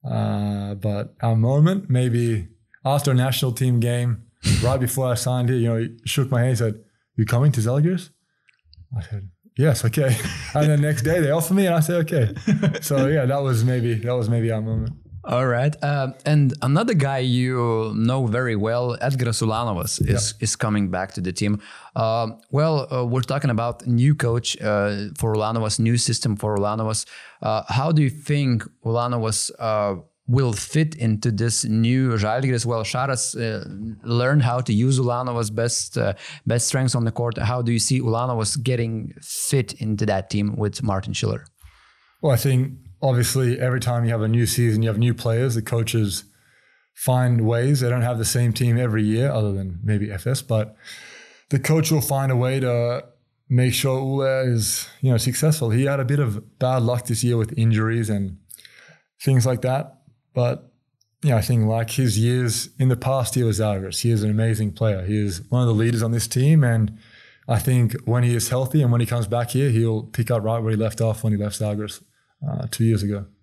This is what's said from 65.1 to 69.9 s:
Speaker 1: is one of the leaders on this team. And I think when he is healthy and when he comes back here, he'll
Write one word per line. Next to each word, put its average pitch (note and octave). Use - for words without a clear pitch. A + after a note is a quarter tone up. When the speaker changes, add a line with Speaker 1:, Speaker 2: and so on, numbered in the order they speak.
Speaker 1:
is G2+
one B2
of B2
the A2+
leaders A2+
on A2+
this A#2
team. C#3+
And A2+
I A#2+
think A#2+
when A#2+
he A#2+
is A2
healthy C3
and A#2+
when A#2+
he A2+
comes A#2
back A#2+
here, C3+
he'll A2+